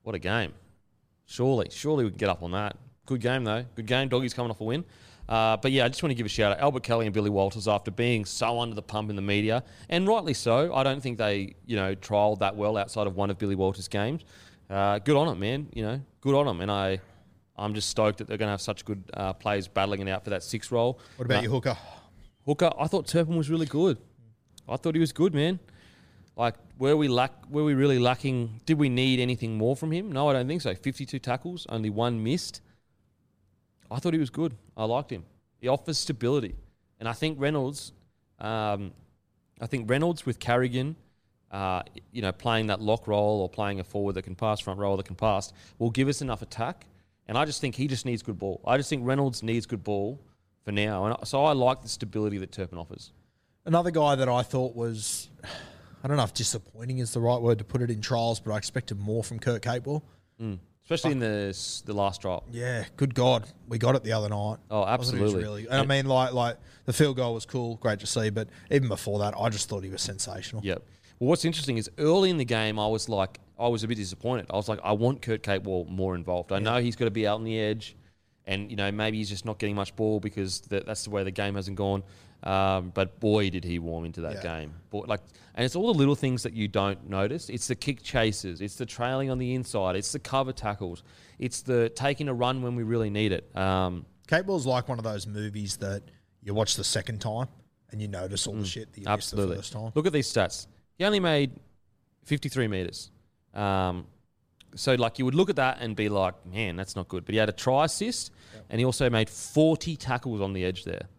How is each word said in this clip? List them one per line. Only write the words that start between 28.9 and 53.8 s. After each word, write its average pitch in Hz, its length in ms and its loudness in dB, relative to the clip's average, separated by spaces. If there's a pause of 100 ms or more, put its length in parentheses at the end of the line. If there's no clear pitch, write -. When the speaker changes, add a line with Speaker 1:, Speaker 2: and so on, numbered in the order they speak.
Speaker 1:
anything 117 380 0
more 120 180 2
from 156 160 -4
him? 185 200 -4
No, 143 180 2
I 139 40 6
don't 127 140 2
think 156 140 -2
so. 107 120 -2
Fifty-two 135 460 -6
tackles, 165 500 -4
only 110 200 -2
one 113 340 0
missed. 143 380 -2 (1300)
I 123 80 -4
thought 170 140 0
he 160 60 2
was 135 100 2
good. 147 260 -2 (220)
I 110 80 0
liked 123 260 -2
him. 87 140 -8 (340)
He 120 80 -4
offers 139 300 0
stability. 120 580 0 (460)
And 113 80 -4
I 117 40 -4
think 156 260 -2
Reynolds, 143 520 -2 (480)
um, 104 540 -2 (680)
I 113 80 -8
think 113 220 -4
Reynolds 151 360 2
with 123 140 -2
Carrigan, 127 560 0 (560)
uh, 95 320 -2 (300)
you 117 80 -6
know, 95 100 0
playing 113 360 2
that 101 140 0
lock 107 260 2
role 104 340 4
or 90 80 -2
playing 101 320 -2
a - 20 -6
forward 101 300 -2
that 92 80 -4
can 92 140 -10
pass, 107 260 0
front 98 180 -6
row 98 160 2
that 98 100 -4
can 90 120 -10
pass, 104 340 2 (260)
will 117 120 2
give 131 180 2
us 143 140 0
enough 123 200 -4
attack. 117 460 -6 (400)
And 110 100 -2
I 147 60 4
just 147 160 -2
think 131 160 -2
he 139 120 0
just 131 180 -2
needs 120 180 -2
good 95 160 -6
ball. 98 260 -4
I 127 120 4
just 143 120 -2
think 131 160 -2
Reynolds 131 380 0
needs 113 220 0
good 101 180 -6
ball 104 380 -2 (420)
for 107 80 -6
now. 101 340 2
And 117 220 -2
so 139 160 2
I 151 80 6
like 131 300 4
the 113 80 -14
stability 104 480 -4
that 95 160 -8
Turpin 87 240 -8
offers. - 340 -14 (540)
Speaker 2:
Another 170 260 4